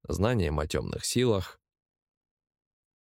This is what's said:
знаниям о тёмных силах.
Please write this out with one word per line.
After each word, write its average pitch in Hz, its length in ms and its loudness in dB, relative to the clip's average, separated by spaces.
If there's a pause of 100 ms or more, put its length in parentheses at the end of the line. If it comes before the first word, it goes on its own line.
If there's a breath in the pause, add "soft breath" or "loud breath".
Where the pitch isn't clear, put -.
знаниям 85 520 2
о 76 80 -2
тёмных - 380 -4
силах. 117 540 0 (1400)